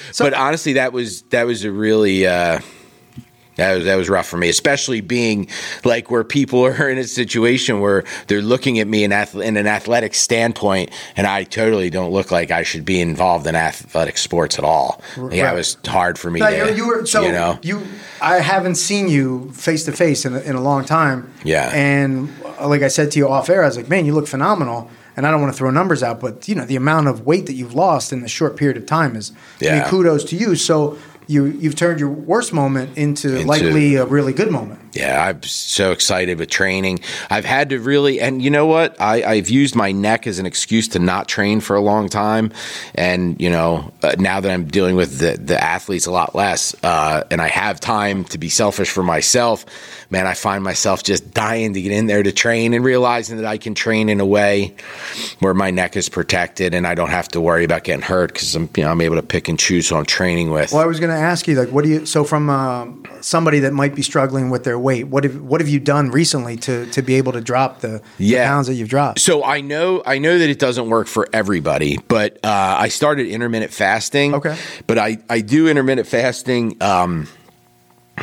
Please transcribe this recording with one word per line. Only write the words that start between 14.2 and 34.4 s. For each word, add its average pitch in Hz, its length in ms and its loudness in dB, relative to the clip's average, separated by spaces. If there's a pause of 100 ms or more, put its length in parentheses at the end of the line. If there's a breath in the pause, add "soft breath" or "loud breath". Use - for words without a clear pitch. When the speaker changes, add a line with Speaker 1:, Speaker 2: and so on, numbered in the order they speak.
Speaker 2:
at 71 60 -4
all. - 380 0 (140)
Speaker 1:
R-, 127 180 -10
Speaker 2:
Yeah, 90 120 2
Speaker 1:
right. 85 80 0
Speaker 2:
it - 20 -2
was 85 280 -4
hard 90 320 0
for 85 140 -6
me 82 80 -2
Speaker 1:
No, 214 120 4
Speaker 2:
to, 220 200 0
Speaker 1:
you, 214 60 -2
you 233 100 -4
were, 233 200 -2
so 214 160 2
Speaker 2:
you 175 100 0
know? 170 300 0
Speaker 1:
you, 202 200 -4 (380 loud breath)
I 180 180 2
haven't 180 380 0
seen 202 320 0
you 131 440 0
face 156 340 -2
to 147 60 -4
face 160 320 0
in 127 120 -4
a, 139 40 -4
in 143 140 -6
a 127 60 -2
long 135 240 0
time. 139 480 0 (100)
Speaker 2:
Yeah. - 320 0
Speaker 1:
And, 139 580 0 (280)
uh, 143 80 -2
like 147 140 2
I 135 60 4
said 147 240 0
to 147 60 0
you 139 100 4
off 135 220 0
air, 185 140 6
I - 20 4
was 123 100 0
like, 120 120 -10
"Man, 170 180 2
you 147 80 2
look 147 140 0
phenomenal." 131 600 -2 (280 loud breath)
And 139 120 0
I - 20 2
don't 156 100 2
wanna 139 120 0
throw 131 180 0
numbers 151 320 2
out, 117 160 -2
but, 117 300 -8
you 208 80 0
know, 131 80 -4
the 123 100 -2
amount 147 320 2
of 113 180 -2
weight 165 220 2
that 143 60 -6
you've 123 220 -8
lost 156 380 2
in 127 100 -6
the 120 40 -12
short 143 300 -2
period 139 200 0
of 107 80 -12
time 151 300 0
is, 107 160 -10 (300 loud breath)
I - 60 -4
mean, 156 80 2
Speaker 2:
Yeah. 139 140 0
Speaker 1:
kudos 165 360 4
to 165 120 -6
you. 202 200 2
So 151 420 0 (300 loud breath)
you, 143 180 4
you've 151 300 -2
turned 170 240 0
your 143 100 0
worst 175 420 -2
moment 135 460 -2
into 143 380 0
Speaker 2:
Into 156 100 -2
Speaker 1:
likely 151 480 4
a 127 120 4
really 135 260 2
good 196 180 0